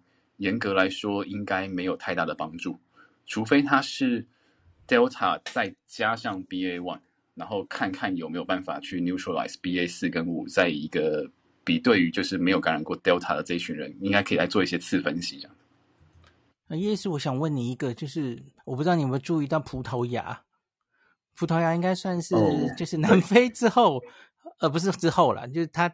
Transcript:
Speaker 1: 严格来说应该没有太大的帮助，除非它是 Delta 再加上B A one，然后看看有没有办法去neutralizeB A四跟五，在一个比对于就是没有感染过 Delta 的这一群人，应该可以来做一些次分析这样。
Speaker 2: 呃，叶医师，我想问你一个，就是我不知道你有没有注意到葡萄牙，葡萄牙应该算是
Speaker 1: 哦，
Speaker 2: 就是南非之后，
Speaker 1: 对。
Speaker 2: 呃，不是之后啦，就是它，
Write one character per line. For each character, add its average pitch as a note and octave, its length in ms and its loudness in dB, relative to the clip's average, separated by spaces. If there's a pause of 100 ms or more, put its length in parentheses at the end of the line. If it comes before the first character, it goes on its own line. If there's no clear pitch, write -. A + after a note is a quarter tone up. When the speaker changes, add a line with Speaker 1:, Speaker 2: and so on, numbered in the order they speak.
(360)
Speaker 1:
严 G2+ 220 -2
格 G#2 160 -2
来 F#2+ 160 4
说 G2+ 340 -4
应 G2+ 220 -8
该 F#2+ 200 -2
没 F2+ 180 -6
有 F2+ 120 -2
太 - 180 -6
大 E2 120 0
的 D2+ 80 -4
帮 D#2+ 240 -8
助， - 200 -8 (460)
除 - 180 -4
非 C#3+ 200 6
它 C#3 180 4
是 B2 460 -2 (600)
Delta A#2 600 2
再 G#2+ 280 -4 (120)
加 A2 280 -2
上 G#2+ 280 -6
B F#2 240 -6
A F2 140 -4
one， F2 200 -8 (340)
然 E2 120 -10
后 F#2+ 180 -4
看 G2+ 280 -4
看 F#2+ 240 -4
有 D#2+ 120 -6
没 E2 80 -8
有 F2 80 -4
办 F#2 180 -2
法 C#2+ 180 -6
去 F2+ 200 -6
neutralizeB F2+ 840 -2
A F2 40 0
四 F2 220 -4
跟 E2+ 180 -2
五， E2 220 -4
在 F2+ 200 2
一 D2+ 200 -4
个 D#2 420 -2 (340)
比 B2 140 2
对 A#2+ 220 6
于 E2+ 100 4
就 F#2+ 120 -2
是 F#2+ 140 -4
没 F2+ 140 2
有 F#2+ 100 2
感 D#2+ 140 2
染 D#2 80 -4
过 E2 200 -6
Delta F2 340 2
的 D2 60 -4
这 F2 120 -4
一 F2 40 -2
群 E2+ 160 -8
人， D2 260 -10
应 G2 100 -2
该 G2+ 120 4
可 G2+ 120 -2
以 D2+ 40 2
来 F2 80 2
做 F#2 160 2
一 F2+ 40 2
些 F2 120 -2
次 F2+ 220 -2
分 D#2 220 -2
析 - 160 -10
这 - 80 -16
样。 - 100 -20 (1120)
Speaker 2:
呃， D#3+ 80 -6
叶 G3+ 160 0
医 G3+ 40 0
师， G3 120 -4
我 D#3 100 -2
想 C3+ 200 -2
问 D#3 160 0
你 B2 180 -2
一 - 20 -4
个， B2 200 -4
就 D#3+ 120 -10
是 C3 360 -6 (220)
我 B2+ 120 -6
不 C#3 60 -2
知 E3 60 2
道 F3 60 6
你 E3 60 2
有 C3+ 80 0
没 C3 60 0
有 C#3 40 0
注 D#3+ 240 0
意 C#3+ 40 -2
到 D#3 140 0
葡 C3 220 -8
萄 B2 240 -2
牙， A2+ 360 -6 (920)
葡 E3+ 120 -4
萄 E3 140 2
牙 E3 140 2
应 E3+ 60 0
该 F#3 140 2
算 F3+ 260 -4
是 E3+ 140 -4
Speaker 1:
哦， - 420 4
Speaker 2:
就 F3 80 -4
是 E3 120 -4
南 F#3+ 240 6
非 A#3+ 300 6
之 A#3 180 2
后， F3 320 6
Speaker 1:
对。 - 100 -16 (500)
Speaker 2:
呃， D#3+ 80 4
不 D3+ 100 0
是 F#3 140 0
之 E3 160 2
后 D#3 240 6
啦， A#2+ 140 -4
就 C#3 140 -6
是 E3 80 0
它， F3 240 0